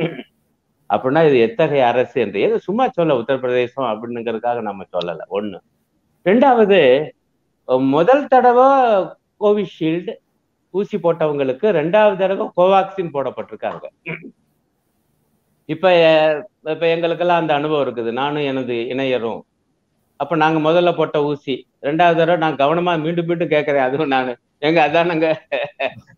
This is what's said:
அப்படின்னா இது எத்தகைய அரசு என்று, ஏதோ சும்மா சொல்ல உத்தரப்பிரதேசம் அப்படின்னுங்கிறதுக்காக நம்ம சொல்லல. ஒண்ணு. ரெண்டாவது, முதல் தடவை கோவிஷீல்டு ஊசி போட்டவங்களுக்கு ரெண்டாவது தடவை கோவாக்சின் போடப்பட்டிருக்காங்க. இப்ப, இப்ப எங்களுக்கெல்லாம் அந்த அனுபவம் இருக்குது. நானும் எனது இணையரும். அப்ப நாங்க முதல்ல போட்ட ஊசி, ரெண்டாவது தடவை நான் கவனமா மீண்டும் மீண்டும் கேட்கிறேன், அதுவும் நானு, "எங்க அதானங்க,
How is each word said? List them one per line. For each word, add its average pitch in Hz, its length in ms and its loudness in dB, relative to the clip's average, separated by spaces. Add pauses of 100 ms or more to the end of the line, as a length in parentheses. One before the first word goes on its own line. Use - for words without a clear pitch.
(960)
அப்படின்னா 139 320 2
இது 135 120 4
எத்தகைய 139 480 2
அரசு 120 340 0
என்று, 101 200 -2
ஏதோ 202 180 0
சும்மா 254 300 -2
சொல்ல 165 260 0
உத்தரப்பிரதேசம் 123 640 -2
அப்படின்னுங்கிறதுக்காக 117 800 -6
நம்ம 98 320 -10
சொல்லல. 87 260 -6 (120)
ஒண்ணு. 98 300 -6 (640)
ரெண்டாவது, 190 840 4 (580)
முதல் 143 600 2
தடவை 247 400 4 (760)
கோவிஷீல்டு 180 720 -2 (560)
ஊசி 202 280 -4
போட்டவங்களுக்கு 156 720 0
ரெண்டாவது 190 460 2
தடவை 190 400 -2
கோவாக்சின் 185 580 2
போடப்பட்டிருக்காங்க. 110 720 -8 (1800)
இப்ப, 156 280 0 (720)
இப்ப 156 220 -4
எங்களுக்கெல்லாம் 170 540 0
அந்த 156 140 0
அனுபவம் 147 320 -2
இருக்குது. 117 260 -6
நானும் 143 300 -4
எனது 131 320 -4
இணையரும். 120 680 -4 (760)
அப்ப 151 200 -4
நாங்க 156 340 0
முதல்ல 175 260 2
போட்ட 156 280 -2
ஊசி, 143 420 -6 (160)
ரெண்டாவது 165 340 2
தடவை 165 200 2
நான் 160 200 -2
கவனமா 165 460 0
மீண்டும் 170 240 -4
மீண்டும் 170 220 -4
கேட்கிறேன், 147 340 0
அதுவும் 139 240 -2
நானு, 131 320 -2 (200)
"எங்க 151 300 2
அதானங்க, 160 460 0 (840)